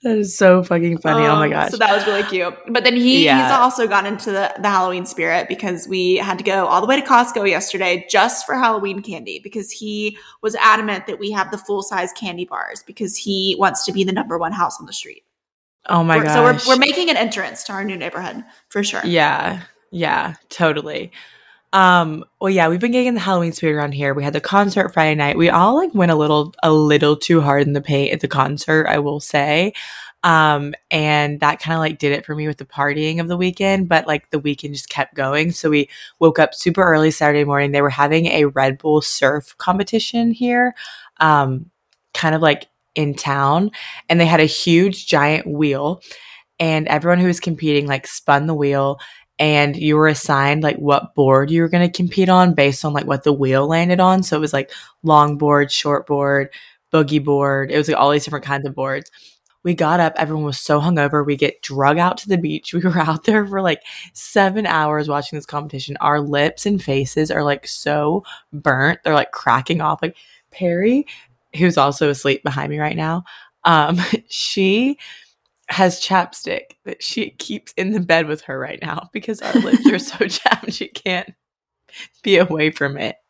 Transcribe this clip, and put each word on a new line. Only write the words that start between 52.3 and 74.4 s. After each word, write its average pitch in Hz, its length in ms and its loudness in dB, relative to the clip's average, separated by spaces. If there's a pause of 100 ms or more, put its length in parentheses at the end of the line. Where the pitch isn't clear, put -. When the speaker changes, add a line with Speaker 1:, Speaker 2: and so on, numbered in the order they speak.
Speaker 1:
based 139 320 2
on, 147 80 -2
like, 143 140 -2
what 139 160 -2
the 147 100 4
wheel 135 320 2
landed 170 340 2
on. 185 220 4
So 170 160 -2
it - 20 0
was, 151 140 -2
like, 139 160 -2 (320)
long 147 380 4
board, 147 320 2
short 143 340 -2
board, 139 440 0 (440)
boogie 151 300 2
board. 139 480 0
It 147 60 0
was, 151 100 0
like, 160 100 0
all 139 140 4
these 147 120 2
different 147 220 -10
kinds 139 220 -4
of 135 80 -8
boards. 135 340 -6 (540)
We 175 100 0
got 170 260 2
up. 160 180 2
Everyone 156 260 -2
was 143 160 -6
so 147 200 2
hungover. 147 460 0
We 143 120 -2
get - 260 -2
drug 139 340 2
out 175 220 0
to 208 100 -14
the 190 80 2
beach. 156 360 -6
<laughs> - 20 -6
We 180 60 -2
were 180 180 0
out 156 240 -2
there 214 240 2
for, 196 160 -4
like, 165 180 0 (320)
seven 202 540 0
hours 151 420 0
watching 143 280 -4
this 143 100 -12
competition. 143 540 -10
Our 147 200 2
lips 143 460 -2
and 202 160 -2
faces 139 480 -2
are, 151 120 -2
like, 143 220 -2
so 151 580 -2 (300)
burnt. 143 500 0
They're, 156 120 0
like, - 160 0
cracking 131 500 0
off. 156 220 -2
Like, 170 140 -6 (340)
Perry, 190 560 0 (480)
who's 165 240 2
also 143 320 2
asleep 135 320 -2
behind 139 260 -4
me 147 80 -6
right 151 200 -4
now, 165 260 -4 (400)
um, 160 340 4 (160)
<laughs> - 160 -6
she 214 680 0 (720)